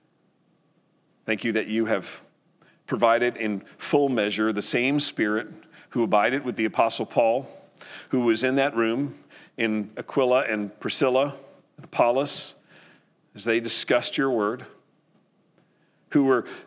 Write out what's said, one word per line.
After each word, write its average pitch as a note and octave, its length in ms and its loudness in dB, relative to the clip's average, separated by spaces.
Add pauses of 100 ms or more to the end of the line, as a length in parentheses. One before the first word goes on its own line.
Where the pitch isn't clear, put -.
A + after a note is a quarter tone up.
(1300)
Thank A2 180 -4
you A2+ 100 -2
that G#2+ 140 0
you A2 180 0
have G2+ 360 -4 (640)
provided A#2+ 520 2
in G#2 240 -4 (160)
full C#3+ 320 2
measure G#2+ 440 0
the G2+ 80 -2
same C3+ 380 0
Spirit G#2+ 480 -2 (420)
who A#2 140 0
abided A2 400 2
with A#2+ 140 -6
the A2 80 0
Apostle A2+ 400 0
Paul, A#2+ 440 0 (600)
who B2+ 120 0
was A#2 220 2
in C3 120 0
that C#3 200 0
room A#2 420 -2 (380)
in G#2+ 420 -2
Aquila C3 460 2
and G#2+ 360 -4
Priscilla C3 540 2 (440)
and - 80 -20
Apollos C3 680 0 (800)
as G#2 80 -12
they A2+ 160 2
discussed A#2+ 580 -2
your C3+ 140 2
word, A2+ 340 -2 (1400)
who C#3+ 140 4
were, C3 220 4 (220)